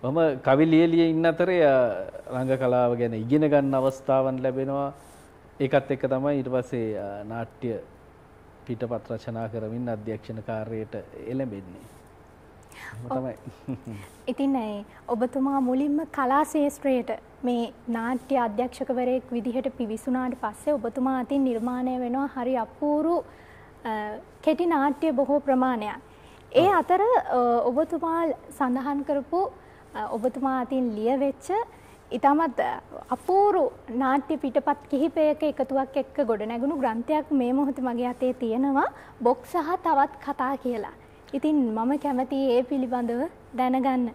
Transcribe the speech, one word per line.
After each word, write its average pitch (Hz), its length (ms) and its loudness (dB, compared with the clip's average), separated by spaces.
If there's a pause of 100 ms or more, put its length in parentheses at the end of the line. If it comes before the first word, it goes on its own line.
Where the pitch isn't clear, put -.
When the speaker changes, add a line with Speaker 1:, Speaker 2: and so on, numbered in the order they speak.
Speaker 1:
මම 135 160 0 (260)
කවි 139 220 6
ලිය 160 200 6
ලිය 165 240 6
ඉන්න 160 160 2
අතරේ, 170 400 4 (600)
රංග 127 220 -2 (100)
කලාව 123 380 4
ගැන 117 160 0
ඉගෙන 123 340 2
ගන්න 139 260 4
අවස්ථාවන් 131 720 2
ලැබෙනවා. 135 480 -2 (680)
ඒකත් 135 320 2
එක්ක 135 220 -2
තමයි 135 240 0
ඊට 131 160 -4
පස්සේ, 113 540 -4 (240)
නාට්‍ය 117 400 -8 (960)
පිටපත් 117 440 -8
රචනා 113 380 -8
කරමින් 113 400 -8
අධ්‍යක්ෂණ 110 600 -8
කාර්යයට 110 460 -8 (380)
එළඹෙන්නේ. 101 540 -8 (920)
එහෙම 120 320 -14
Speaker 2:
ඔව්. 131 80 -2
Speaker 1:
තමයි. - 180 -4 (480)
<laughs> 101 480 -12
Speaker 2:
ඉතින්, 269 260 0
ඒ 214 280 -6 (240)
ඔබතුමා 262 520 0
මුලින්ම 269 380 2 (140)
කලා 277 320 2
ශාස්ත්‍රයට 277 720 0 (260)
මේ 240 300 -2 (160)
නාට්‍ය 240 580 -2
අධ්‍යක්ෂකවරයෙක් 247 840 -2
විදිහට 247 460 -4
පිවිසුණාට 247 640 -4
පස්සේ 254 380 -2
ඔබතුමා 254 460 -2
අතින් 277 200 0
නිර්මාණය 247 560 -2
වෙනවා 254 360 -2
හරි 254 220 -2
අපූරු, 302 600 0 (1200)
කෙටි 339 340 4
නාට්‍ය 294 360 2
බොහෝ 277 280 2
ප්‍රමාණයක්. 254 600 0 (520)
ඒ 330 160 6
Speaker 1:
ඔව්. 370 120 6
Speaker 2:
අතර, 359 200 4 (680)
ඔබතුමා 330 560 0 (320)
සඳහන් 269 500 -2
කරපු, 320 400 0 (680)
ඔබතුමා 254 440 -2
අතින් 254 260 -2 (100)
ලියවෙච්ච 262 500 0 (680)
ඉතාමත් 285 420 2 (560)
අපූරු 381 480 4 (400)
නාට්‍ය 277 400 0
පිටපත් 285 480 0
කිහිපයක 302 520 2
එකතුවක් 269 600 -2
එක්ක - 160 -8 (120)
ගොඩනැගුණු 233 520 -2
ග්‍රන්ථයක් 247 480 -2
මේ 254 220 2
මොහොතේ 269 340 0
මගේ 247 240 -2
අතේ 254 220 -2 (100)
තියෙනවා, 269 440 2 (360)
බොක්ස් 247 340 2
සහ 349 300 -2
තවත් 285 400 2
කතා 269 260 -2 (120)
කියලා. 233 300 -4 (380)
ඉතින් 302 240 0 (160)
මම 226 200 0 (120)
කැමතියි 269 540 0
ඒ 262 40 4
පිළිබඳව 247 600 -2 (320)
දැනගන්න. 254 580 2